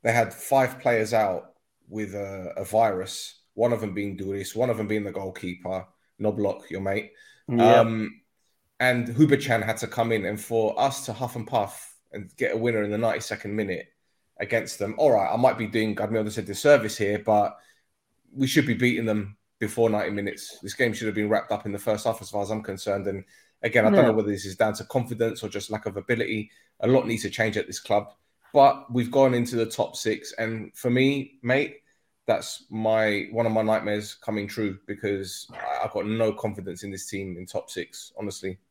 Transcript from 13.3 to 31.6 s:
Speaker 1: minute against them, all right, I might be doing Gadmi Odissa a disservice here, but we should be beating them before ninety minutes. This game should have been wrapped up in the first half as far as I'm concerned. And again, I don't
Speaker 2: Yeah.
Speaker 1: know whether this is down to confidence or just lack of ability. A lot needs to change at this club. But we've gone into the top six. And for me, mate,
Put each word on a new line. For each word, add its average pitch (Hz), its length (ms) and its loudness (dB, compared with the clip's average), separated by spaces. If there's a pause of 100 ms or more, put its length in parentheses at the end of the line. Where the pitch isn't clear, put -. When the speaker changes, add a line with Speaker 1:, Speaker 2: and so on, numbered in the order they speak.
Speaker 1:
minute 98 320 -4 (520)
against 113 400 -4
them, 104 200 -4
all 147 140 6
right, 98 200 2
I 110 40 0
might 123 220 4
be 113 80 -2
doing 107 300 0
Gadmi 107 280 0
Odissa 104 140 -6
a 107 40 -6
disservice 107 540 4
here, 104 220 0
but 104 380 2 (760)
we 135 140 0
should 143 200 4
be 123 80 0
beating 123 300 0
them 104 320 -2 (220)
before 113 320 2
ninety 104 200 -2
minutes. 101 520 -8
This - 120 -10
game 120 180 0
should 110 140 -6
have 104 100 -2
been 104 120 0
wrapped 104 220 0
up 104 160 -4
in 101 60 -6
the 101 60 -6
first 107 280 -2
half 113 160 -2
as - 80 -14
far 101 120 -4
as 101 80 -6
I'm 107 120 -4
concerned. 98 460 -4
And 98 160 -6 (380)
again, 113 220 4
I 110 60 8
don't 202 100 8
Speaker 2:
Yeah. 120 100 8
Speaker 1:
know - 20 4
whether 107 180 2
this 95 160 -4
is 95 100 -10
down 107 180 2
to - 100 -10
confidence 113 580 -2
or 107 60 -8
just 98 220 -8
lack 107 160 -6
of 98 100 -6
ability. 107 540 -4 (300)
A 110 60 0
lot 123 220 4
needs 113 140 -2
to - 80 -4
change 110 260 0
at 101 100 -2
this - 140 -12
club. 104 320 0 (420)
But 139 380 6
we've 120 180 0
gone 131 240 6
into 120 220 0
the 113 100 2
top - 300 -2
six. - 420 -4
And 113 360 -6
for - 140 -4
me, 135 540 2
mate, 131 360 0 (480)